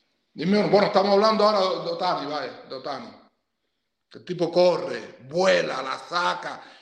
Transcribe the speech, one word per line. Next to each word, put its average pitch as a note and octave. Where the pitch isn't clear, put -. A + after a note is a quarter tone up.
Dime F#3
uno. F#3+
Bueno, F#3+
estamos G3
hablando G#3
ahora F#3+
de E3+
Otani, E3
vaya, C3+
de C3
Otani. C3
El -
tipo E3+
corre, D#3
vuela, E3
la C3+
saca. E3+